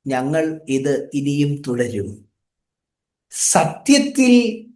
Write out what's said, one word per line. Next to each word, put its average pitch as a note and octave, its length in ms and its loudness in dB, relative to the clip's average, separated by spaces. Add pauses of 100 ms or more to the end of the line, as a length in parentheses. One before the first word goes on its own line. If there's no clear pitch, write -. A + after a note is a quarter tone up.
"ഞങ്ങൾ D#3 600 -2
ഇത് C3+ 440 -2
ഇനിയും C#3+ 540 -2
തുടരും." A#2+ 580 -4 (1040)
സത്യത്തിൽ B3+ 1000 2 (420)